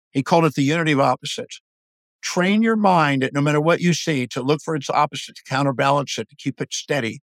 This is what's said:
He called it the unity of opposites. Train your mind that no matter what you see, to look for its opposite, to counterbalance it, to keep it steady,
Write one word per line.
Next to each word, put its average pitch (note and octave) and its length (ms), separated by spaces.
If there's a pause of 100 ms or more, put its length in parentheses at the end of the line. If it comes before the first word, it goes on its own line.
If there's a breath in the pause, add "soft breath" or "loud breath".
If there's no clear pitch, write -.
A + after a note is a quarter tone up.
(100)
He C#3 120
called E3 220
it D3 100
the C#3+ 80
unity D#3 300
of C3+ 80
opposites. C3 600 (600)
Train G3 400
your A3+ 140
mind D#3+ 460
that C3 100
no C#3+ 80
matter D3+ 200
what D#3+ 200
you E3+ 140
see, C#3 340
to B2 140
look D3 200
for D#3+ 140
its D3 140
opposite, - 460
to - 80
counterbalance C#3 760
it, A2 100
to D3 80
keep - 240
it - 120
steady, A#2+ 480 (120)